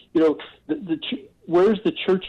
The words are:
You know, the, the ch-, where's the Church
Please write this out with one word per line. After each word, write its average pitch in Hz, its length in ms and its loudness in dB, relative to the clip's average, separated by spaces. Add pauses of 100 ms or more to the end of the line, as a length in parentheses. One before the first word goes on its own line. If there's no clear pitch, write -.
(140)
You 160 80 2
know, 151 160 2 (280)
the, 151 80 -4
the 165 220 -4
ch-, - 320 -10 (180)
where's 190 380 4
the 165 80 0
Church 185 360 -2